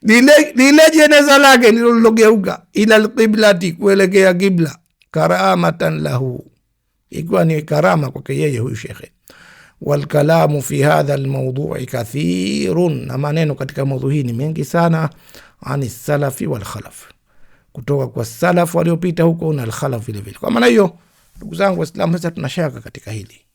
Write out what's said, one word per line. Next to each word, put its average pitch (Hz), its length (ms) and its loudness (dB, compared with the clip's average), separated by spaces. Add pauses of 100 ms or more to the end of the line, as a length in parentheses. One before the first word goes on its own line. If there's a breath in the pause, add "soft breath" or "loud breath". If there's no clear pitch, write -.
Lile, 269 540 4
lile 277 260 6 (120)
jeneza 294 440 6
lake 262 340 6
ndilo 233 240 2
lilogeuka, 220 680 2 (120)
"ila 214 220 2
alqiblati," 214 760 2
kuelekea 190 640 2
kibla, 175 440 0 (340)
"karamatan 170 920 0
lahu," 131 440 -6 (640)
ikiwa 170 360 -2
ni 156 160 -2
karama 151 500 -2
kwake 135 260 -10
yeye 143 220 -2
huyu - 160 -6
shekhe. - 360 -16 (720 soft breath)
"Wal 143 240 -4
kalamu 151 560 2
fi 143 200 -4
hadha 147 320 2
al 135 140 -4
mawdu'i 131 580 -6
kathirun," 175 1200 -4
na 131 120 -8
maneno 147 380 -2
katika 135 300 -6
maudhui 139 300 -4
hii 147 80 -2
ni 120 100 -6
mengi 151 320 -6
sana, 165 440 0 (520 soft breath)
"ani 135 280 -6
salafi 143 580 -4
wal 123 160 -6
khalaf," - 400 -16 (680)
kutoka 135 340 -4
kwa 117 180 -8
salaf 175 500 -2
waliopita 170 480 -2
huko 165 300 -2
na 135 100 -6
al 110 80 -8
khalaf 123 340 -6
vile 104 160 -10
vile. 98 180 -16
Kwa - 120 -6
maana 233 160 0
hiyo, 208 300 2 (400 soft breath)
ndugu - 180 -14
zangu 185 240 -2
Waislamu, 165 340 -4
sasa 170 180 -4
tuna 151 180 -8
shaka 131 320 -6
katika - 300 -16
hili. 107 300 -14 (120)